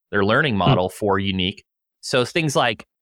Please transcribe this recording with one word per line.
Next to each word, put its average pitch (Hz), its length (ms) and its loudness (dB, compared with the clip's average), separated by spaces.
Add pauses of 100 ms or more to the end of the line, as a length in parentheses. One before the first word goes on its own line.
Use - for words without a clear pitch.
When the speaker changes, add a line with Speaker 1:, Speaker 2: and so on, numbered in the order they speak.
(120)
Speaker 1:
their 101 140 0
learning 123 300 2
Speaker 2:
Hmm. 98 40 0
Speaker 1:
model 92 300 2
for 98 300 0
unique. 95 440 -4 (380)
So 123 240 0
things 160 280 -2
like, 123 320 -2 (160)